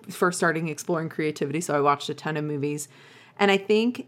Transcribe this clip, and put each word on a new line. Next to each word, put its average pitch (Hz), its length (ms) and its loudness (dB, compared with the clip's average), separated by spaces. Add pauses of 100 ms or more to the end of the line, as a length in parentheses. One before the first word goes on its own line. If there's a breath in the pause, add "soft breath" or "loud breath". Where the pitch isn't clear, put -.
(140)
first 180 240 0
starting 165 300 0
exploring 160 400 -2
creativity, 151 520 -2
so 151 160 -2
I 143 40 2
watched 143 280 2
a 151 60 -6
ton 156 220 -6
of 151 80 -2
movies. 147 420 -4 (500 loud breath)
And 202 140 4
I 196 60 6
think 220 520 2